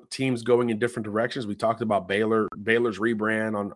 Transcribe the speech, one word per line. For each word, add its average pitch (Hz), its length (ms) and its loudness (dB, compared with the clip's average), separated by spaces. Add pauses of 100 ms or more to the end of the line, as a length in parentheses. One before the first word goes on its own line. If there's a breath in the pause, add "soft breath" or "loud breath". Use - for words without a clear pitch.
teams 131 320 -2
going 120 300 4
in 110 60 0
different 117 280 -2
directions. 113 420 -2
We 101 80 -4
talked 113 260 0
about 104 240 0
Baylor, 107 440 2 (140)
Baylor's 113 360 2
rebrand 110 560 0
on, 101 200 -4